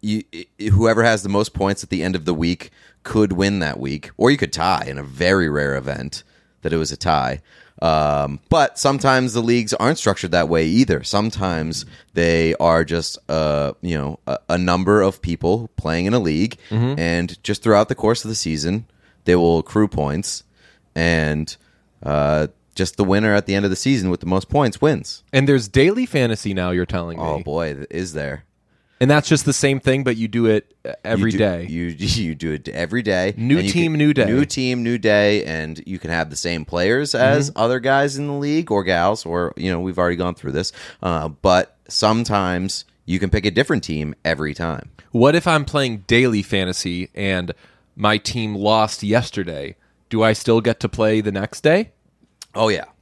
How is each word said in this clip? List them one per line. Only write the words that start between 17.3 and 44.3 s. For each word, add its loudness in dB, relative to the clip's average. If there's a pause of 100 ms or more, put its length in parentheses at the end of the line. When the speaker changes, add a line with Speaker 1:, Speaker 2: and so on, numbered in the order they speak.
Speaker 1:
just -6
throughout 4
the -2
course 0
of -8
the -6
season, -4 (400)
they 4
will 4
accrue 0
points, -4 (520)
and, 0 (460)
uh, 0 (260)
just -4
the 2
winner 2
at 0
the 0
end 0
of 2
the -2
season 0
with -2
the -8
most -2
points 0
wins. -2
Speaker 2:
And 2
there's 2
daily 2
fantasy -2
now, -2
you're 0
telling -6
me. -6
Speaker 1:
Oh, -2
boy, -4
th-, -12
is -6
there. -8 (560)
Speaker 2:
And 4
that's 4
just 2
the 0
same 0
thing, 0
but 0
you -4
do 0
it, 2 (100)
uh, -10 (120)
every 0
Speaker 1:
You 0
do, 4
Speaker 2:
day. -2
Speaker 1:
you, -4
<laughs> -8
you -2
do -4
it -8
every -4
day. 0
Speaker 2:
New 2
Speaker 1:
And 0
you -2
Speaker 2:
team, 2
Speaker 1:
can, -2
Speaker 2:
new 4
day. 4
Speaker 1:
new 2
team, -2
new 0
day, 4
and -8
you -8
can -8
have -2
the -12
same -4
players 0
as 2
Speaker 2:
Mm-hmm. -12
Speaker 1:
other 2
guys 0
in -6
the -6
league -2
or 0
gals, 0
or, -2
you -2
know, -2
we've -4
already 2
gone -4
through -8
this. -2 (320)
Uh, -2
but 2 (120)
sometimes 0 (220)
you -2
can -2
pick 0
a 2
different 0
team -6 (100)
every -2